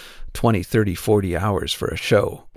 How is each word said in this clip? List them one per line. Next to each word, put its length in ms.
twenty, 320
thirty, 320
forty 400
hours 360
for 160
a 80
show, 600